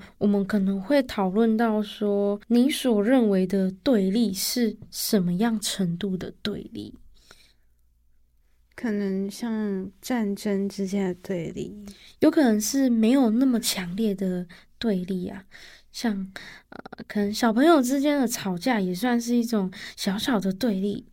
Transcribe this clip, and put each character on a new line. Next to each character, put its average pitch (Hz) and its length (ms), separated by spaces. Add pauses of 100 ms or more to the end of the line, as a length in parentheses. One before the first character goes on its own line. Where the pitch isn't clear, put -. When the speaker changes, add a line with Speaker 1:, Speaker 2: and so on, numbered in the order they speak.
(200)
Speaker 1:
我 208 80
们 202 180
可 208 140
能 196 200
会 277 220
讨 202 280
论 220 280
到 220 240
说， 202 580 (100)
你 240 200
所 233 340
认 240 260
为 190 180
的 190 240
对 196 400
立 220 200
是 220 460 (140)
什 - 280
么 175 140
样 220 260
程 175 380
度 190 180
的 180 160 (120)
对 - 280
立？ 107 220 (1800)
Speaker 2:
可 233 160
能 196 400
像 208 580 (120)
战 220 340
争 202 320
之 196 180
间 190 220
的 180 80
对 170 360
立。 180 220 (460)
Speaker 1:
有 302 100
可 311 140
能 220 160
是 269 300
没 226 220
有 262 180
那 240 160
么 254 120
强 185 380
烈 214 180
的 185 320 (320)
对 214 280
立 185 240
啊， 196 160 (480)
像， 196 360 (380)
呃， - 400
可 208 140
能 202 120
小 226 200
朋 240 100
友 320 180
之 262 200
间 285 180
的 247 80
吵 196 300
架 226 240
也 180 120
算 240 260
是 240 140
一 240 120
种 202 260 (240)
小 196 220
小 233 200
的 190 140
对 190 300
立。 202 320